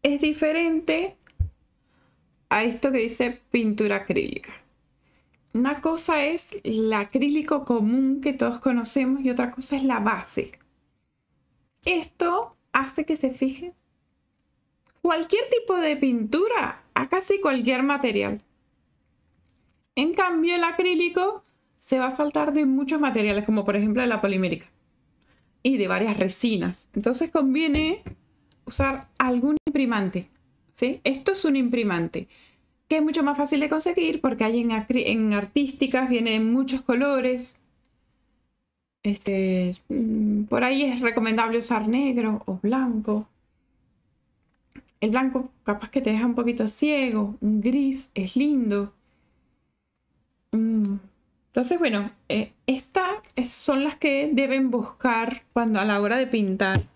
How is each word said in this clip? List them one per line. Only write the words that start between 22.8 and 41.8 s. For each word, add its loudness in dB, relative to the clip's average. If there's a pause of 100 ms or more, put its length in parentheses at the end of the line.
materiales, 0
como 0
por 0
ejemplo 2
la 0
polimérica. 0 (960)
Y 2
de 0
varias 0
resinas. 0
Entonces 0
conviene 2 (640)
usar -4 (100)
algún 0 (100)
imprimante, -2 (420)
¿sí? -4
Esto 0
es -2
un 4
imprimante -2 (600)
que 4
es 4
mucho 2
más 0
fácil 0
de 0
conseguir 0
porque 0
hay 2
en 0
acri-, -2
en 2
artísticas, 0
viene 2
en 2
muchos 0
colores. 0 (1400)
Este, 0 (140)
mm, 0
por 0
ahí 2
es 0
recomendable 2
usar 0